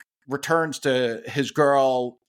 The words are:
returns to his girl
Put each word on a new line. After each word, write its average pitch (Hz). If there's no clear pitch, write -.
returns 151
to 127
his 139
girl 135